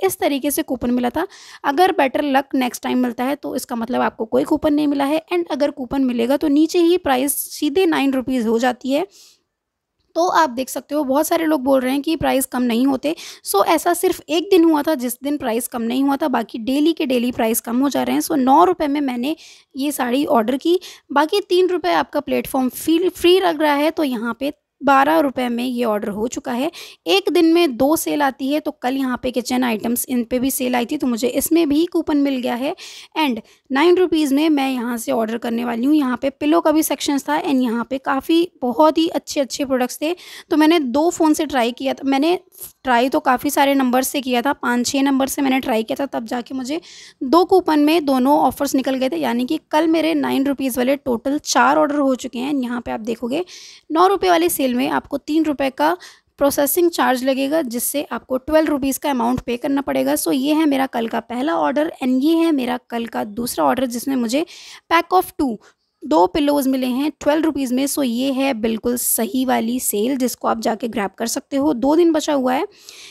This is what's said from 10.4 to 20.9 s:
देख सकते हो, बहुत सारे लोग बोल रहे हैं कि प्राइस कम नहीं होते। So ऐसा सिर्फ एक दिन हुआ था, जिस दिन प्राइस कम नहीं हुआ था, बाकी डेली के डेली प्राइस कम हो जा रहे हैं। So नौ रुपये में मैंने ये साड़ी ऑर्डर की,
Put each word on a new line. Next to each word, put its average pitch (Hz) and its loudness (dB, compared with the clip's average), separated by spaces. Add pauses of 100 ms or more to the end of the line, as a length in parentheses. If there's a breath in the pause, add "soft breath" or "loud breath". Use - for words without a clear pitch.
देख 247 -6
सकते - -8
हो, 302 0
बहुत 277 0
सारे 330 0
लोग 302 0
बोल 269 2
रहे 254 -2
हैं 277 -2
कि 320 -2
प्राइस 262 0
कम 247 -4
नहीं 247 2
होते। 277 -2 (280 loud breath)
So - 2
ऐसा 339 2
सिर्फ 349 0
एक 330 -2
दिन 339 8
हुआ 311 4
था, 320 0
जिस 247 -4
दिन 294 -2
प्राइस 247 -4
कम 240 -6
नहीं 247 0
हुआ 277 2
था, 311 -2
बाकी 240 -4
डेली 277 2
के 320 -4
डेली 247 0
प्राइस 226 -2
कम 240 -4
हो 277 2
जा 254 0
रहे 247 -2
हैं। 294 0
So - -6
नौ 277 6
रुपये 339 2
में 285 -2
मैंने 262 -4 (400 loud breath)
ये 277 -2
साड़ी 269 -2
ऑर्डर 240 2
की, 339 0 (320 loud breath)